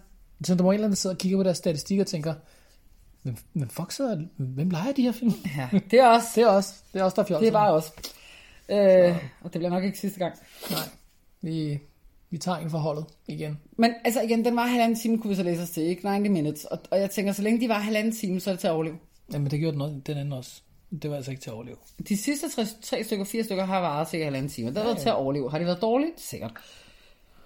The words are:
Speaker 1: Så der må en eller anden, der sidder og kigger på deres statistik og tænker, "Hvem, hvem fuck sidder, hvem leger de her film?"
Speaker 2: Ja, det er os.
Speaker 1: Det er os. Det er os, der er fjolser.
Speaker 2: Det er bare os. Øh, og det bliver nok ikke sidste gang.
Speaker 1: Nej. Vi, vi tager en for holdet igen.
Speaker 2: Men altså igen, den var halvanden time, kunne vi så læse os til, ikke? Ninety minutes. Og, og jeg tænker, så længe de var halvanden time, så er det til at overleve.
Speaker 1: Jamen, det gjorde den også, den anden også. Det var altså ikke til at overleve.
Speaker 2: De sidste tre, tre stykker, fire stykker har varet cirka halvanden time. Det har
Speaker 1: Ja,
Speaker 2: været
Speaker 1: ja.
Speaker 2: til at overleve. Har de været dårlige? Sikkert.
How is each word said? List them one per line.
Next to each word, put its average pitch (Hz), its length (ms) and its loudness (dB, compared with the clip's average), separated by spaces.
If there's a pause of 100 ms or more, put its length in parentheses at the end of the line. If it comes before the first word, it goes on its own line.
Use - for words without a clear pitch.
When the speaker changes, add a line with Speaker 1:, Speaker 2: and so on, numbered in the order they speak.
(440)
Speaker 1:
Så 180 100 2
der 180 80 4
må 185 80 6
en 196 40 6
eller 214 100 0
anden, 208 80 2
der 190 40 0
sidder 185 200 -2
og - 20 -10
kigger 190 200 0
på 190 40 4
deres 180 140 2
statistik 180 440 0
og 190 60 2
tænker, 160 280 -4 (880)
"Hvem, 120 140 -6 (160)
hvem 139 160 -2
fuck - 240 -8
sidder, 240 240 -2 (200)
hvem 135 340 -2
leger 180 220 -2
de 277 100 0
her 240 100 2
film?" 233 200 0 (240)
Speaker 2:
Ja, 131 120 -4 (220)
det 233 100 6
er 254 80 10
os. 226 160 8 (100)
Speaker 1:
Det 220 80 6
er 240 60 8
os. 196 260 4 (180)
Det 190 80 -2
er 190 40 2
os, 185 100 2
der 214 80 4
er 196 40 2
fjolser. 170 140 0
Speaker 2:
Det 220 80 6
er 220 40 2
bare 208 200 6
os. 156 200 2 (760)
Øh, 185 480 8 (240)
og 170 120 -12
det 165 80 -4
bliver 175 100 -2
nok 185 140 0
ikke 196 140 -4
sidste 196 200 -6
gang. 170 160 -4 (360)
Speaker 1:
Nej. 160 100 -4 (640)
Vi, 156 360 -4 (520)
vi 170 80 -8
tager 175 200 -4
en 160 120 -6
for 160 80 -2
holdet 156 260 -4 (220)
igen. 151 320 -8 (180)
Speaker 2:
Men 233 180 4 (100)
altså 240 180 0
igen, 226 220 2
den 240 120 2
var 240 100 0
halvanden 233 320 2
time, 226 200 0
kunne 220 100 -6
vi 202 80 0
så 190 60 0
læse 175 200 0
os 170 80 -8
til, 160 120 -4
ikke? 175 300 -2
Ninety 202 180 0
minutes. 151 340 0
Og, - 140 -8 (120)
og 185 100 2
jeg 196 100 0
tænker, 196 220 -2
så 196 100 -4
længe 220 180 2
de 247 80 0
var 214 100 2
halvanden 214 340 0
time, 185 280 -2
så 202 100 -4
er 190 40 0
det 180 60 -10
til - 60 -2
at 175 60 2
overleve. 160 260 -2 (340)
Speaker 1:
Jamen, 143 180 -2
det 147 100 -2
gjorde 160 120 0
den 143 100 -4
også, 147 140 -6 (100)
den 147 120 -4
anden 143 140 -6
også. - 280 -12 (420)
Det 151 80 -4
var 147 60 -6
altså 135 140 -10
ikke 131 120 -10
til - 80 -12
at 113 40 -10
overleve. 240 220 -14 (320)
Speaker 2:
De 202 80 2
sidste 285 340 -2
tre, 233 120 -4 (200)
tre 220 220 -4
stykker, 202 200 -4
fire 226 200 -4
stykker 190 200 -2
har 190 160 0
varet 160 280 -2
cirka 160 160 -4
halvanden 139 260 -4
time. 117 180 -6
Det 143 80 -4
har 214 60 -2
Speaker 1:
Ja, 226 60 0
Speaker 2:
været 226 100 0
Speaker 1:
ja. - 40 -8
Speaker 2:
til - 60 0
at 214 60 2
overleve. 135 360 -2
Har 156 80 -4
de 170 80 -2
været 175 160 -2
dårlige? 269 340 0
Sikkert. - 360 -12 (920)